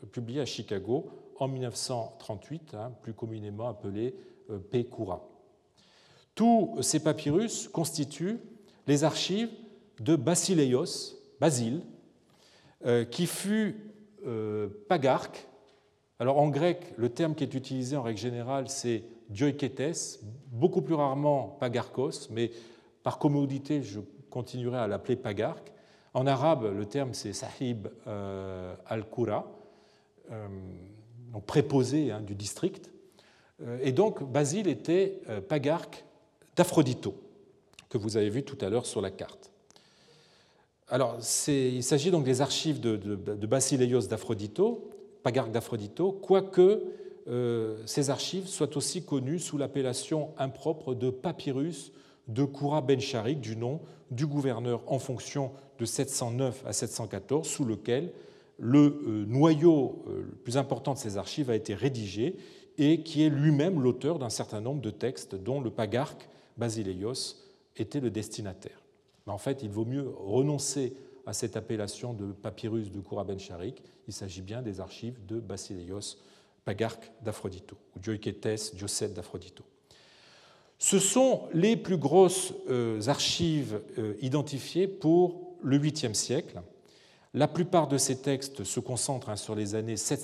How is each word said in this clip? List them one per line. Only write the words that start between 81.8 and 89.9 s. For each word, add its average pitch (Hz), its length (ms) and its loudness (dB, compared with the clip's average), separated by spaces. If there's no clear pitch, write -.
grosses, 170 560 6
euh, 117 380 0
archives, 143 760 2
euh, 107 240 -2
identifiées 143 680 0
pour 175 720 4
le 135 160 4
huitième 143 360 0
siècle. - 480 -2
La 143 140 4
plupart 160 400 2
de 139 100 2
ces 127 200 0
textes 135 480 -4
se - 160 -4
concentrent, 127 480 -4
hein, 104 80 -6
sur 110 180 -6
les 104 200 -2
années 110 200 -2